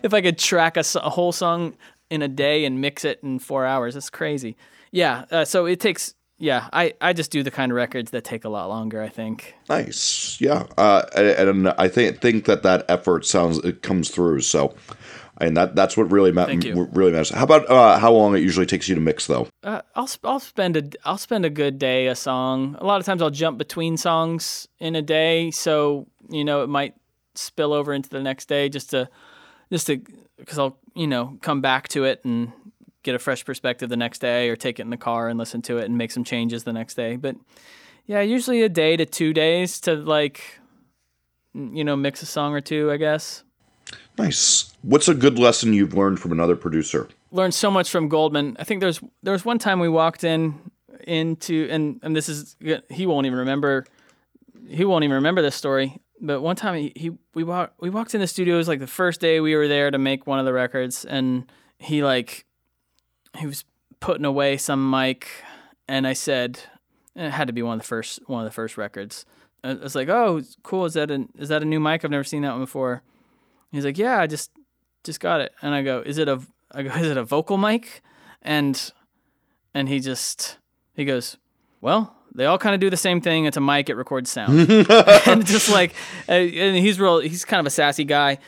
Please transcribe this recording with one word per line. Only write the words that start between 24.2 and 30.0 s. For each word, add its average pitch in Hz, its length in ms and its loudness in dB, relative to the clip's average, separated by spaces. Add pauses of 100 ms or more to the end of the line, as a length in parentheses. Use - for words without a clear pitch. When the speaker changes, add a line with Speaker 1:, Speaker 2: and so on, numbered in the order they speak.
Speaker 1:
in 165 160 -6
a 156 60 -2
day, 160 500 0
so, 147 560 0 (220)
you 151 160 -4
know, 143 180 0
it 120 40 -4
might 143 260 -2 (400)
spill - 400 -4
over 147 200 -2
into 139 140 -6
the 135 140 -10
next 135 260 -6
day 143 220 -2
just 139 220 -10
to, 127 180 -2 (600)
just 165 180 -4
to, 143 100 -2 (480)